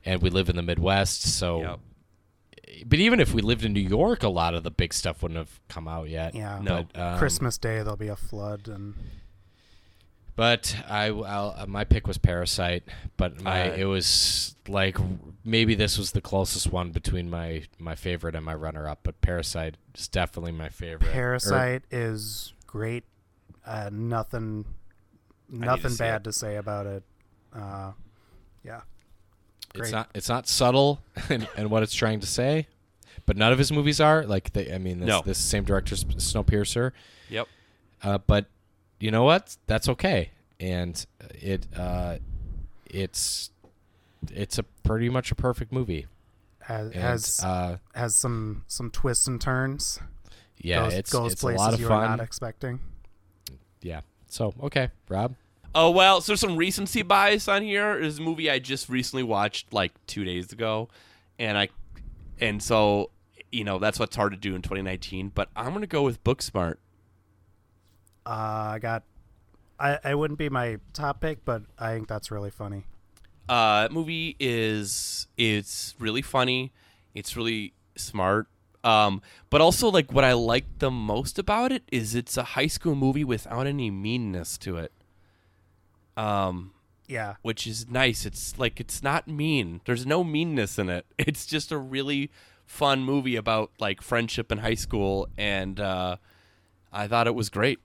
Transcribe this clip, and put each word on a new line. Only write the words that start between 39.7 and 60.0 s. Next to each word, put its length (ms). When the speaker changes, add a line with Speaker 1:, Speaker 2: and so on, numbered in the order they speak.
Speaker 1:
okay. 420
And 460
it, 360
uh, 400
it's, 680
it's 260
a 60
pretty 460
much 220
a 40
perfect 360
movie. 360
Speaker 3:
Has, 300
Speaker 1:
And, 40
Speaker 3:
has, 480
Speaker 1:
uh, 340
Speaker 3:
has 220
some, 520
some 220
twists 380
and 140
turns. 580
Speaker 1:
Yeah, 280
Speaker 3:
Goes, 80
Speaker 1:
it's, 180
Speaker 3:
goes 220
Speaker 1:
it's 100
a 40
lot 100
Speaker 3:
places 180
Speaker 1:
of 60
Speaker 3:
you 60
are 140
Speaker 1:
fun. 160
Speaker 3:
not 40
expecting. 580
Speaker 1:
Yeah. 200
So, 240
okay, 260
Rob? 260
Speaker 2:
Oh, 160
well, 300
so 140
some 200
recency 460
bias 480
on 120
here 380
is 180
a 40
movie 280
I 100
just 300
recently 340
watched, 500
like, 180